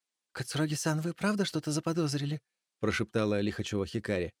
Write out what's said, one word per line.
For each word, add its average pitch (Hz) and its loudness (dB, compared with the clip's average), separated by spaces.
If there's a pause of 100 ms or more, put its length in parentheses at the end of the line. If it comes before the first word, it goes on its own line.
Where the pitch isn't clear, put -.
(300)
«Кацураги-сан, 151 0
вы 170 -2
правда 202 0
что-то 156 -2
заподозрили?» 147 0 (380)
прошептала 107 2
Лихачева 104 0
Хикари. 95 -2